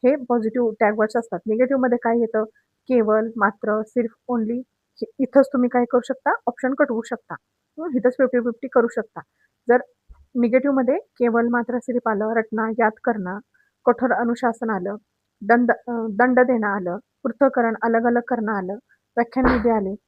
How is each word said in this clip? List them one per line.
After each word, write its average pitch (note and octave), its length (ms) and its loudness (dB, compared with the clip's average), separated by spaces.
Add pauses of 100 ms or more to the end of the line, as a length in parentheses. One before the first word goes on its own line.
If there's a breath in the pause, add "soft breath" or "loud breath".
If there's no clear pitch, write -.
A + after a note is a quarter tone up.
हे C4 120 4
पॉझिटिव्ह A#3+ 640 -2
टॅग G#3+ 180 4
वर्ड्स G#3+ 180 0
असतात. A#3 300 -4
निगेटिव्हमध्ये B3 520 0
काय A#3 200 0
येतं, A3 260 0 (440)
केवळ, A3 480 2
मात्र, G#3+ 460 0
सिर्फ, A#3 500 -4
only, A#3 300 -2 (340)
हे - 80 -8 (140)
इथंच C4+ 340 4
तुम्ही B3 160 2
काय B3 160 2
करू B3 200 0
शकता, - 300 -2 (120)
ऑप्शन B3+ 280 -4
कटवू B3 280 0
शकता, - 320 -10 (440)
हं? E4 160 -8
इथंच B3 180 2
फिफ्टी B3+ 280 0
फिफ्टी A#3 280 -6
करू A#3 200 2
शकता. - 320 -8 (480)
जर B3 120 6 (540)
निगेटिव्हमध्ये B3+ 640 2
केवळ, A#3 500 0
मात्र, A#3+ 300 -2
सिर्फ A#3+ 300 -4
आलं, G#3+ 260 -2
रटना, A3 440 -2
याद A3+ 140 2 (120)
करणं, G3+ 340 -4 (460)
कठोर - 280 2
अनुशासन A#3 580 -2
आलं, G3 260 -4 (460)
दंड, A#3 280 4
अ, A#3 400 -2
दंड B3 300 2
देणं B3 260 2
आलं, G3 320 -2 (240)
पृथक्करण, B3 600 0
अलग A3+ 240 2
अलग A#3+ 220 2
करणं A3+ 240 -2
आलं, F#3+ 220 -4 (420)
व्याख्यान B3+ 360 0
विधी A#3 160 0
आले G#3 260 -2 (140)